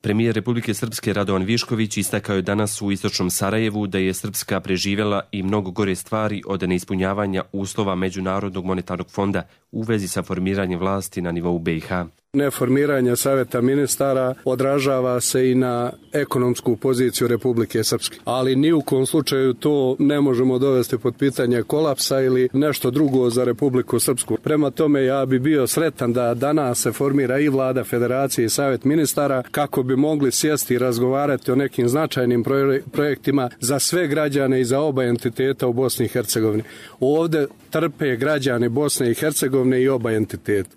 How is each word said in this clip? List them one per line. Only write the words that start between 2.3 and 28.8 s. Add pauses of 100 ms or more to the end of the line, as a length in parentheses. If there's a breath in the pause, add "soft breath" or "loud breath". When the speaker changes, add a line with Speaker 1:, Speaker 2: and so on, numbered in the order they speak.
Speaker 1:
je
danas
u
istočnom
Sarajevu
da
je
Srpska
preživjela (100)
i
mnogo
gore
stvari
od
neispunjavanja
uslova
Međunarodnog
monetarnog
fonda (240 soft breath)
u
vezi
sa
formiranjem
vlasti
na
nivou
B
i
H. (280)
Speaker 2:
Neformiranje
Saveta
ministara (120)
odražava
se
i
na (220)
ekonomsku
poziciju
Republike
Srpske.
Ali
ni
u
kom
slučaju
to
ne
možemo
dovesti
pod
pitanje
kolapsa
ili
nešto
drugo
za
Republiku
Srpsku.
Prema
tome,
ja
bi
bio
sretan
da
danas
se
formira
i
Vlada
Federacije
i
Savet